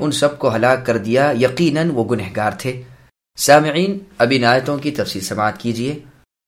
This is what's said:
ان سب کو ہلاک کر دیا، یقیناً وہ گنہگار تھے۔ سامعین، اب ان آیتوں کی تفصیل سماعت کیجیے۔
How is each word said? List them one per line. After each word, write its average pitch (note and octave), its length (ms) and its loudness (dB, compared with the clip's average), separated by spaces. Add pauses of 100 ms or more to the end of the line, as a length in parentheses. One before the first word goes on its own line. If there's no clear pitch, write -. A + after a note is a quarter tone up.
ان D3 120 -2
سب C#3+ 260 0
کو B2 160 0
ہلاک B2 320 2
کر A2+ 100 0
دیا، B2 440 0
یقیناً D#3 540 2
وہ A#2 100 0
گنہگار G#2 540 -4
تھے۔ B2+ 240 -8 (560)
سامعین، D#3 600 4 (200)
اب B2 180 2
ان B2 80 2
آیتوں C3 340 2
کی C#3+ 120 -6
تفصیل G#2 320 -6
سماعت G#2+ 360 -4
کیجیے۔ A#2+ 400 -4 (500)